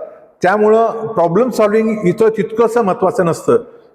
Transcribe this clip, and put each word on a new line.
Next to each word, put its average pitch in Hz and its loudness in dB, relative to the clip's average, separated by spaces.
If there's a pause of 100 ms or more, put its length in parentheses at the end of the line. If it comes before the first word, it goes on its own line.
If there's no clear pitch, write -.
(440)
त्यामुळं 214 2
प्रॉब्लेम 175 0
सॉल्व्हिंग 214 0
इथं 214 2
तितकंसं 226 -2
महत्त्वाचं 185 0
नसतं, 143 0 (380)